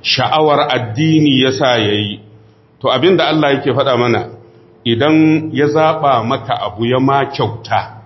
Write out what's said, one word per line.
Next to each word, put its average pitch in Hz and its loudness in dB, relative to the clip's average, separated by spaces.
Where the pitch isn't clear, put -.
Sha'awar 147 0
addini 135 2
ya 131 2
sa 131 2
ya 107 0
yi. 107 -4
To 131 -2
abin 160 2
da 156 0
Allah 147 2
yake 135 -2
faɗa 131 0
mana, 117 0
idan 156 2
ya 135 0
zaɓa 143 0
maka 127 -4
abu 104 -4
ya 127 0
ma 135 2
kyauta - -6